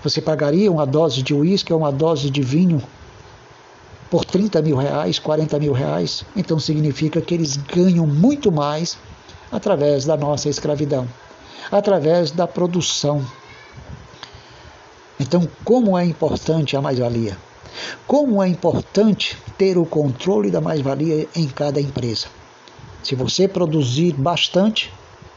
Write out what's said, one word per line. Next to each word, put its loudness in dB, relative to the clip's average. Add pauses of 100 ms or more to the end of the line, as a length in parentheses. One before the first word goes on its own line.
Você -2
pagaria 2
uma 2
dose 0
de -2
uísque 0
ou 2
uma 0
dose 0
de -2
vinho 2 (1300)
por 0
trinta 0
mil 2
reais, -2
quarenta 0
mil 0
reais? -2 (100)
Então -2
significa 0
que -4
eles -2
ganham 2
muito 4
mais -2 (540)
através 2
da 2
nossa -2
escravidão, -2 (640)
através 2
da 0
produção. -2 (1900)
Então, 0 (160)
como 4
é 2
importante 0
a 0
mais-valia? -2 (680)
Como 2
é 2
importante 0 (200)
ter 2
o 4
controle 0
da 0
mais-valia -2
em 0
cada -2
empresa? -4 (760)
Se -4
você 0
produzir 0
bastante, 0 (440)